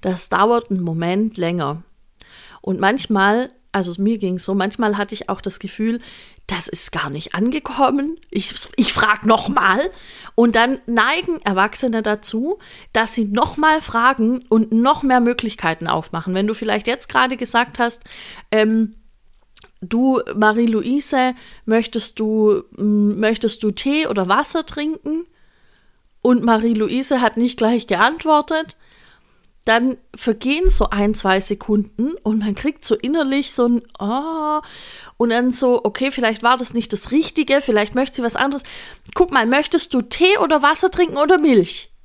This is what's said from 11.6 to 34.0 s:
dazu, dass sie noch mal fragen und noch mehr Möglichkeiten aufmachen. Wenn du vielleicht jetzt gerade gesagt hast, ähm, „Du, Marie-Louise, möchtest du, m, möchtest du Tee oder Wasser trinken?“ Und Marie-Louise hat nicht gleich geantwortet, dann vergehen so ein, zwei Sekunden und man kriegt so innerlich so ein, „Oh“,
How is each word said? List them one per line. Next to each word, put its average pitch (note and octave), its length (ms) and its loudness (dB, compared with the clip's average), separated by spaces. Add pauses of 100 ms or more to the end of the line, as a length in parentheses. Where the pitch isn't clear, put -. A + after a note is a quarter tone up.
dazu, A3 560 -4 (340)
dass A3 220 2
sie A3+ 100 0
noch A3+ 320 0
mal D#4 240 2
fragen B3 680 0
und A3 240 2
noch C4 320 2
mehr B3+ 160 4
Möglichkeiten G#3+ 680 -2
aufmachen. E3 480 -4
Wenn G3 140 0
du A3 60 -2
vielleicht G#3+ 340 -2
jetzt B3+ 200 -4
gerade B3+ 280 0
gesagt B3 420 -2
hast, A#3 240 -2 (480)
ähm, A3 460 2 (840)
„Du, A#3+ 400 2 (140)
Marie-Louise, A#3 1000 0 (320)
möchtest A3 520 -2
du, G#3+ 460 2 (120)
m, G#3 440 0
möchtest A3 420 0
du G#3+ 80 0
Tee C#4+ 380 -2
oder F#3+ 200 -2
Wasser D4+ 380 0
trinken?“ D#4 600 -6 (960)
Und B3 200 4
Marie-Louise A#3 800 0
hat A#3+ 160 2
nicht A#3+ 200 0
gleich A3+ 300 0
geantwortet, D4+ 880 0 (880)
dann A#3+ 340 2 (160)
vergehen C4+ 560 0
so - 200 4
ein, G#3 240 0
zwei G3 260 0
Sekunden G#3+ 840 -2
und G#3+ 160 0
man G#3 160 -2
kriegt - 300 -6
so A#3 100 0
innerlich C#4 580 -2
so A#3+ 160 0
ein, A#3+ 140 0 (160)
„Oh“, D4+ 640 -4 (560)